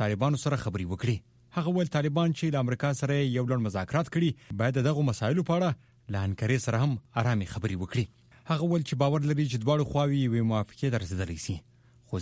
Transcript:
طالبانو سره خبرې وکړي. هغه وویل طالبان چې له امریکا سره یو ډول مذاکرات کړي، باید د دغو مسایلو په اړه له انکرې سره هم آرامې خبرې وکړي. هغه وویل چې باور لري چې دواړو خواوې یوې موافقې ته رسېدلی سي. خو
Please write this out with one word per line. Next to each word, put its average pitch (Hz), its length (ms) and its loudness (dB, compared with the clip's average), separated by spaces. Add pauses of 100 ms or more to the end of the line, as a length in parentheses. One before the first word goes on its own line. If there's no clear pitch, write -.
طالبانو 123 420 0
سره 139 180 0
خبرې 92 220 -4
وکړي. 104 300 -2 (420)
هغه 160 120 -2
وویل 175 280 0
طالبان 156 400 2
چې - 60 -2 (100)
له 139 120 2
امریکا 123 240 0 (120)
سره 143 180 2
یو 123 300 0
ډول 123 180 0
مذاکرات 98 460 -2
کړي، 170 160 2 (320)
باید 127 160 2
د 127 100 2
دغو 143 220 2
مسایلو 139 400 0
په 165 80 4
اړه 180 120 2 (420)
له 101 140 -2
انکرې 110 400 0
سره 113 180 0
هم 143 80 2 (280)
آرامې 113 340 0
خبرې 95 280 -2
وکړي. - 240 -2 (440)
هغه 160 160 2
وویل 170 160 2
چې - 180 -4
باور 143 200 4 (100)
لري 151 180 2
چې 120 140 -2
دواړو 147 280 2
خواوې 143 360 2
یوې 117 240 2
موافقې 110 400 -2
ته 117 120 0
رسېدلی 87 400 -4
سي. 95 140 -4 (500)
خو 92 160 -4